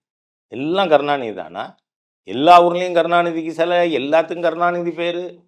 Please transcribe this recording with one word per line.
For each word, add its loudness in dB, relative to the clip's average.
எல்லாம் -4
கருணாநிதி 0
தானா? -12
எல்லா 6
ஊர்லயும் -2
கருணாநிதிக்கு 0
சிலை, 0
எல்லாத்துக்கும் 0
கருணாநிதி -2
பேரு. -8